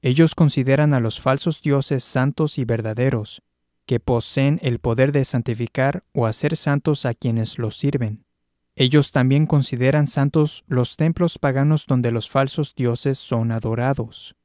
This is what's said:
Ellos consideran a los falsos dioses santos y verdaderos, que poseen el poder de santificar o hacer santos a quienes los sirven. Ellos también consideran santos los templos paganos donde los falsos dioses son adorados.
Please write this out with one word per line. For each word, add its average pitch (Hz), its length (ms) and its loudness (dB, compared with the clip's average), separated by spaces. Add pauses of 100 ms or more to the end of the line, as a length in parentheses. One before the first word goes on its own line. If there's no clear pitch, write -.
Ellos 151 320 4
consideran 143 600 2
a 127 40 2
los 113 220 -2
falsos 139 400 -2
dioses 139 420 0
santos 143 540 -2
y 131 80 -2
verdaderos, 113 800 -2 (420)
que 117 140 0
poseen 135 640 0
el 120 160 -2
poder 127 320 2
de 143 120 2
santificar 123 800 -2 (100)
o 120 120 0
hacer 131 300 -2
santos 143 500 0
a 120 80 0
quienes 113 460 -2
los 110 180 -4
sirven. 123 480 -4 (500)
Ellos 135 360 4
también 135 340 4
consideran 139 600 2
santos 147 600 0
los 123 280 0
templos 165 420 0
paganos 143 480 0
donde 123 260 0
los 117 160 -2
falsos 135 480 -2
dioses 123 440 -2
son 117 320 -2
adorados. 113 920 -4